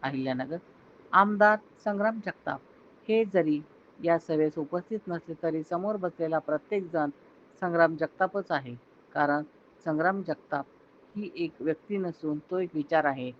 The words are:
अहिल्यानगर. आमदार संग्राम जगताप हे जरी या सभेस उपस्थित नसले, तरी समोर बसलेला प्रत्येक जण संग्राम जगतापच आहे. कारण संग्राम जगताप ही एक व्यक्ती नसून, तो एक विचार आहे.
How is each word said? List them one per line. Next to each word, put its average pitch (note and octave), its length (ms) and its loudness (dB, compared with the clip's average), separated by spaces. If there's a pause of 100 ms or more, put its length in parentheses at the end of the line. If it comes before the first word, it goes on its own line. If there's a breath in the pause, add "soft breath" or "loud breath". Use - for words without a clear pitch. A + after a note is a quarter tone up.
अहिल्यानगर. C3+ 540 -4 (560)
आमदार G#3 440 6 (280)
संग्राम G#3+ 420 -2
जगताप - 340 -6 (480)
हे A3 160 4
जरी E3 360 2 (440)
या E3 140 4
सभेस D#3 400 0
उपस्थित F3 400 -6 (100)
नसले, E3+ 340 -8
तरी D#3+ 200 -2
समोर F#3+ 340 -4
बसलेला E3 420 -2
प्रत्येक E3 540 -4
जण D3+ 180 0 (500)
संग्राम E3+ 360 4
जगतापच F#3 540 -2
आहे. C3+ 240 -2 (400)
कारण D3 280 2 (420)
संग्राम E3+ 380 0
जगताप D3 420 -6 (520)
ही G#3 200 -8
एक E3 240 -4
व्यक्ती D#3 360 -4
नसून, E3 420 -4
तो F3+ 200 -6
एक F3+ 160 -4
विचार D#3 300 0
आहे. C3 360 -2